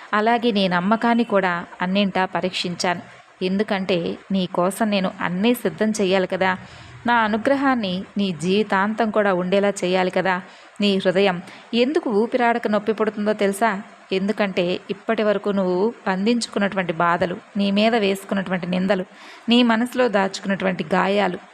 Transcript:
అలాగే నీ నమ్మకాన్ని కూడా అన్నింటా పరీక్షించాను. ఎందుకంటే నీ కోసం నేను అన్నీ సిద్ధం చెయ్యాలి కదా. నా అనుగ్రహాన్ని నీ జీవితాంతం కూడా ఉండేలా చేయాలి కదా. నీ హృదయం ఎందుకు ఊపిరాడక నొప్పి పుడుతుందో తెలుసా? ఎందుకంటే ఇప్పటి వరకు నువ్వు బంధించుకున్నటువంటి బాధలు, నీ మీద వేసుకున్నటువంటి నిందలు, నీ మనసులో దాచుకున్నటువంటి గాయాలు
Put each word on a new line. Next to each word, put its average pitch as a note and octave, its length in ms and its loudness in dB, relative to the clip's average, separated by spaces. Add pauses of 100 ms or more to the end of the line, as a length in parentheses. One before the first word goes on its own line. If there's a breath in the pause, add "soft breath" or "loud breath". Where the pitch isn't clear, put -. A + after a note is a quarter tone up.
(140 loud breath)
అలాగే A3+ 380 2
నీ G3 160 2
నమ్మకాన్ని G#3+ 560 2
కూడా F#3 420 0 (160)
అన్నింటా F#3 440 0
పరీక్షించాను. F3+ 760 -4 (400 loud breath)
ఎందుకంటే F#3+ 760 -2 (140)
నీ F#3+ 140 0
కోసం G3 440 0
నేను F#3+ 220 0 (100)
అన్నీ F#3 320 0
సిద్ధం G#3+ 380 -2
చెయ్యాలి F#3+ 360 2
కదా. F#3 300 0 (500 loud breath)
నా A#3+ 80 2
అనుగ్రహాన్ని A3 880 0 (140)
నీ G3 140 0
జీవితాంతం G3+ 800 0
కూడా G3+ 240 2
ఉండేలా F#3 360 2
చేయాలి F#3 420 0
కదా. F3+ 300 0 (400 loud breath)
నీ G3+ 160 2
హృదయం F#3 440 2 (320 loud breath)
ఎందుకు C#4 360 0
ఊపిరాడక A#3 580 0
నొప్పి G#3+ 260 0
పుడుతుందో G#3+ 400 -2
తెలుసా? G3+ 480 0 (300)
ఎందుకంటే F#3+ 680 -2 (100)
ఇప్పటి A3 340 -2
వరకు G#3 260 0
నువ్వు F#3+ 440 0 (140)
బంధించుకున్నటువంటి G3 840 -2
బాధలు, F3 440 0 (200)
నీ G3+ 140 0
మీద A3 240 2
వేసుకున్నటువంటి G3 720 -2
నిందలు, F#3 380 0 (440 loud breath)
నీ A#3+ 140 6
మనసులో A#3+ 440 2
దాచుకున్నటువంటి F#3+ 760 -2
గాయాలు F#3 560 0 (140)